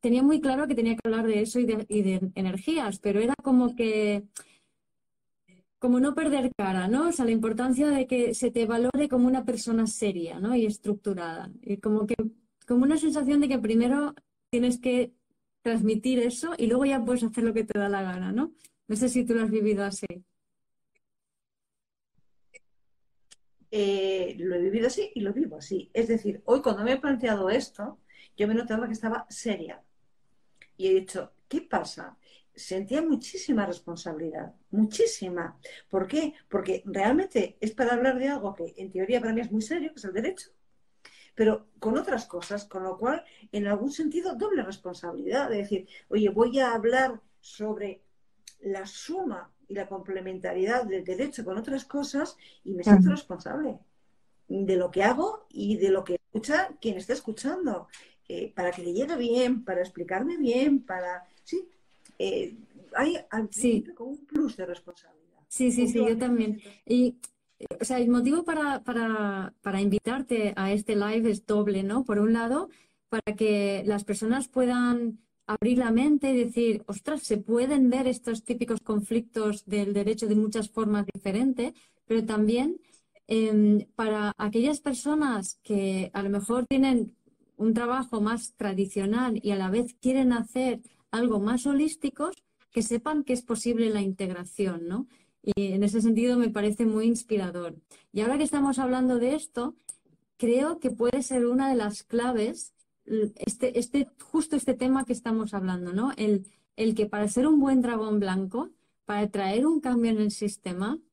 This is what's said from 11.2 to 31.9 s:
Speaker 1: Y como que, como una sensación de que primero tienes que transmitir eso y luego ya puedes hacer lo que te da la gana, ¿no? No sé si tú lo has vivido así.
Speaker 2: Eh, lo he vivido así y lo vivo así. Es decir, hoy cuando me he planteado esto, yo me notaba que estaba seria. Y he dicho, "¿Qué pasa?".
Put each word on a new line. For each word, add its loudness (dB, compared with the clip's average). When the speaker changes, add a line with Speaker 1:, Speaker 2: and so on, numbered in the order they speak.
Speaker 1:
Y -4
como 0
que, 0
como 4
una 6
sensación 2
de 4
que 2
primero 2
tienes 2
que 0
transmitir 2
eso -2
y 0
luego 4
ya 2
puedes 0
hacer 0
lo 2
que 0
te -2
da 0
la 0
gana, -4
¿no? -2
No -2
sé 2
si 2
tú 2
lo 2
has 0
vivido 2
así. -6
Speaker 2:
Eh, 0
lo -4
he 0
vivido 0
así -2
y -6
lo -2
vivo -4
así. -8
Es 0
decir, -2
hoy 4
cuando 0
me 2
he 0
planteado 0
esto, -4
yo 0
me 2
notaba -2
que -6
estaba -4
seria. -8
Y 0
he 6
dicho, -2
"¿Qué -4
pasa?". -6